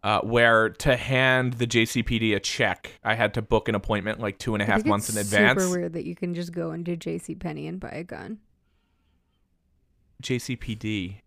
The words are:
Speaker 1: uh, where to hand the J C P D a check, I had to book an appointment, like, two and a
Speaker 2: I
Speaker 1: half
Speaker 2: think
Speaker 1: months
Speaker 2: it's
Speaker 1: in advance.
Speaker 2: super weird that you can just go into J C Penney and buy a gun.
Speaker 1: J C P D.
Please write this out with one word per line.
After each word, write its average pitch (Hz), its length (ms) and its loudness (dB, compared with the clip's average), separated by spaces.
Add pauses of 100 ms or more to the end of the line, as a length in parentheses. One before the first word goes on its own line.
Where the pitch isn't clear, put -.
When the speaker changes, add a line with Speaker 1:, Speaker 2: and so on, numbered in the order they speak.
Speaker 1:
uh, 104 200 2
where 113 480 6
to 131 260 0
hand 127 580 2
the 120 120 -2
J 117 180 4
C 117 180 -2
P 117 160 0
D 110 140 2
a 98 80 2
check, - 640 -2
I 110 100 2
had 110 200 2
to 117 80 -2
book 110 260 2
an 110 60 0
appointment, 104 460 -2
like, 104 180 -4
two 113 160 -4
and 104 80 0
a - 20 2
Speaker 2:
I - 40 -2
Speaker 1:
half 98 100 4
Speaker 2:
think 220 80 0
Speaker 1:
months 202 240 0
Speaker 2:
it's 110 80 -4
Speaker 1:
in - 20 -2
advance. 196 420 4
Speaker 2:
super 180 160 0
weird 175 140 -6
that 170 140 -8
you 175 100 -8
can 175 180 -6
just 170 180 -8
go 165 200 -6
into 170 240 -6
J 165 220 -8
C - 160 -10
Penney 156 320 -8
and 170 120 -10
buy - 120 -12
a 170 140 -10
gun. 202 340 -12 (1800)
Speaker 1:
J 127 160 0
C 120 180 -6
P 113 180 -6
D. 104 520 -4